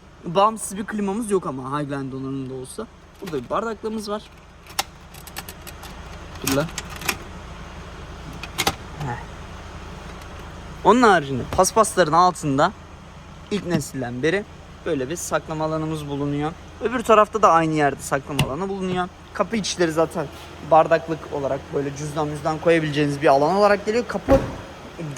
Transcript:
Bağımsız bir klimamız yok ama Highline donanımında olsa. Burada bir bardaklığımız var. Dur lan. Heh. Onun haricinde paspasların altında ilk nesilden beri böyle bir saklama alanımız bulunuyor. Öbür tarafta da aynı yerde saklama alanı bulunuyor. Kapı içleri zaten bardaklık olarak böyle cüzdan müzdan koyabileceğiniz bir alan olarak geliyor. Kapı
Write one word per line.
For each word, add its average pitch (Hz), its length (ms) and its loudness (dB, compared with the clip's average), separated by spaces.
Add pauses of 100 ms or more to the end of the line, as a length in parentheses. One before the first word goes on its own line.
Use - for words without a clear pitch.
(260)
Bağımsız 196 520 2
bir 214 80 -6
klimamız 208 460 -2
yok 180 160 2
ama 135 320 -4
Highline 139 320 -4
donanımında 135 420 -6
olsa. 131 340 -10 (340)
Burada 160 220 -4
bir - 60 -12
bardaklığımız 214 600 -4
var. 214 140 -4 (2250)
Dur 135 60 2
lan. 143 120 2 (2250)
Heh. 131 180 -4 (1700)
Onun 220 180 8
haricinde 151 500 6
paspasların 185 600 4
altında 165 600 4 (800)
ilk 208 140 -2
nesilden 135 580 -2
beri 180 200 2 (420)
böyle 139 240 0
bir 165 60 -4
saklama 156 500 -2
alanımız 156 420 -2
bulunuyor. 143 440 -2 (300)
Öbür 240 220 -2
tarafta 214 380 6
da 196 100 8
aynı 165 220 4
yerde 151 280 2
saklama 139 460 0
alanı 160 220 -4
bulunuyor. 185 380 -2 (260)
Kapı 208 220 -2
içleri 180 360 0
zaten 160 340 2 (460)
bardaklık 160 480 6 (140)
olarak 139 260 -2 (140)
böyle 139 220 -2
cüzdan 151 320 -4
müzdan 151 320 -2
koyabileceğiniz 147 640 4
bir 156 60 4
alan 156 280 8
olarak 202 300 6
geliyor. 220 220 0
Kapı 269 320 4 (800)